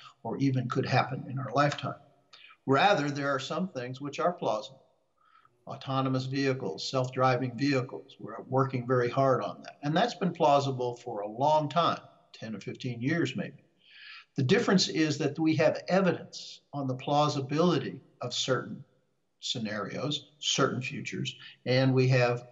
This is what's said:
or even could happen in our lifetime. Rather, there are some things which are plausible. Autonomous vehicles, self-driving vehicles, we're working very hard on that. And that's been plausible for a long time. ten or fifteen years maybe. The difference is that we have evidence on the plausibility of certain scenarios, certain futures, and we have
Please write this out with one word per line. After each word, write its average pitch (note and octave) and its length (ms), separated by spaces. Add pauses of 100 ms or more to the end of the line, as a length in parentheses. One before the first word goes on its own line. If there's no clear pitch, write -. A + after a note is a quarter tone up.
(220)
or - 160
even C3 320
could B2+ 160
happen - 420
in C3 120
our A#2 160
lifetime. C#3+ 400 (720)
Rather, D3 420
there C#3 200
are C3+ 100
some E3+ 300
things B2+ 300
which C#3 200
are E3+ 140
plausible. G#2+ 500 (800)
Autonomous C3 600
vehicles, C3 640
self-driving B2+ 640
vehicles, C#3 640
we're - 280
working B2+ 380
very B2 240
hard C3 340
on F2 200
that. - 180
And D3 140
that's A3+ 200
been F3+ 180
plausible C3 640
for A2 240
a G#2 60
long D3 420
time. D#3+ 320 (400)
ten A2 140
or F#2+ 40
fifteen A#2+ 420
years C#3+ 340
maybe. - 280 (720)
The C3+ 80
difference G3 460
is D3+ 300
that C#3+ 200
we D#3+ 180
have D3+ 300
evidence - 760 (120)
on C#3 140
the B2+ 80
plausibility C#3+ 1040 (220)
of B2+ 120
certain - 500 (560)
scenarios, G#2+ 1000
certain B2+ 420
futures, C3+ 540 (300)
and B2+ 280
we B2+ 140
have B2 440